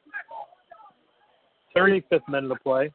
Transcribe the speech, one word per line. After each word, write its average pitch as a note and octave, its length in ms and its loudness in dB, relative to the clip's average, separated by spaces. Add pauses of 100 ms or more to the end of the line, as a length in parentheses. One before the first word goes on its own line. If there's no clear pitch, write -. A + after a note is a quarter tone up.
(1700)
Thirty-fifth F#3 540 2
minute C3+ 220 -2
of B2+ 120 -8
play. C#3 320 0